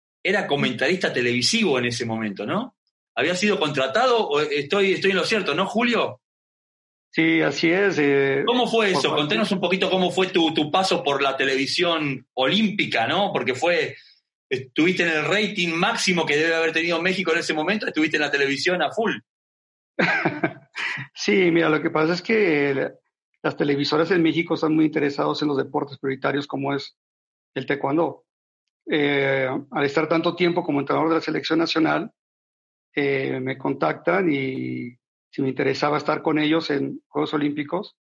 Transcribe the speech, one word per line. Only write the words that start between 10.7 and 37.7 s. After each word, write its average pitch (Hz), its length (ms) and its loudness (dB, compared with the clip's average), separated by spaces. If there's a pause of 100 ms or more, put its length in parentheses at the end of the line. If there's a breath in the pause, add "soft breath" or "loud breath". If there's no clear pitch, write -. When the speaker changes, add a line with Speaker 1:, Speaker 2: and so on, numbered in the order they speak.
Speaker 1:
por 139 200 0
la 135 160 0
televisión 135 960 -2
olímpica, 175 760 0
¿no? 180 240 0
Porque 127 240 -2
fue, 156 400 0 (540 loud breath)
estuviste 160 540 0
en 175 60 2
el 156 160 0
rating 175 440 0
máximo 175 560 0
que 147 100 0
debe 165 200 2
haber 160 180 0
tenido 165 280 0
México 180 300 0
en 165 80 2
ese 160 140 -2
momento, 180 340 -2
estuviste 156 300 0
en 151 60 0
la 143 80 -2
televisión 143 500 0
a 143 100 0
full. 208 220 -2 (840)
Speaker 2:
<laughs> - 600 -2 (560 loud breath)
Sí, 190 360 2
mira, 165 180 2
lo 156 120 2
que 160 80 -2
pasa 156 240 0
es 180 80 -4
que 160 520 2
la-, 131 200 -4 (480)
las 151 140 -2
televisoras 151 560 0
en 180 100 4
México 160 340 0
están 156 200 0
muy 156 100 6
interesados 147 560 -2
en 151 60 0
los 139 100 0
deportes 139 400 -4
prioritarios 139 500 -4
como 139 260 -4
es - 240 -8 (560)
el 131 120 -6
taekwondo. 143 600 -2 (640)
Eh, 139 580 0 (240)
al 143 140 0
estar 156 240 0
tanto 165 260 0
tiempo 175 280 2
como 143 160 0
entrenador 143 300 0
de 160 60 2
la 160 60 0
selección 160 380 -2
nacional, 160 520 0 (840)
eh, 135 440 0
me 131 180 -4
contactan 156 720 0
y 127 680 -4 (340)
si - 100 -6
me 135 80 0
interesaba 139 480 0
estar 151 240 -2
con 156 160 0
ellos 156 320 0
en 139 380 -2
Juegos 151 260 -4
Olímpicos, 147 680 -4